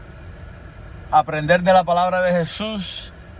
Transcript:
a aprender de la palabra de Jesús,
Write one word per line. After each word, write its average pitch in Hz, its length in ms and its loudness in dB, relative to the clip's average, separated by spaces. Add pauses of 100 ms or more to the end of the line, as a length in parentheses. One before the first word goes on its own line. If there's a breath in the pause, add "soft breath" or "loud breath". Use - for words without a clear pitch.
(1120)
a 143 60 6
aprender 156 460 2
de 185 100 6
la 185 100 8
palabra 180 380 2
de 180 100 2
Jesús, 180 840 -4 (260)